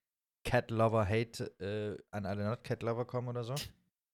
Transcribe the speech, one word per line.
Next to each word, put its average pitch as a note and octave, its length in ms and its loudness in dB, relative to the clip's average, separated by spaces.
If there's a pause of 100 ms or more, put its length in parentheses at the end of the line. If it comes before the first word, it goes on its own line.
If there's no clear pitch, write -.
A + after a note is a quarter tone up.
(440)
Cat-Lover-Hate, A2+ 1160 2
äh, G#2 360 -2 (140)
an G2+ 140 -4
alle G2+ 200 -2
Not-Cat-Lover A#2 600 -2
kommen B2 220 -4
oder A#2+ 160 -4
so. A#2 120 -6 (580)